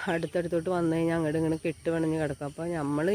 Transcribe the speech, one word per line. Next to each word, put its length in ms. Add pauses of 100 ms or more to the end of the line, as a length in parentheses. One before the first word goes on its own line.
(120)
അടുത്തടുത്തോട്ട് 640
വന്നു 220
കഴിഞ്ഞാൽ 220
അങ്ങോട്ട് 220
ഇങ്ങനെ 240
കെട്ട് 280
പിണഞ്ഞ് 300
കിടക്കും. 280
അപ്പോൾ 160 (140)
നമ്മൾ 340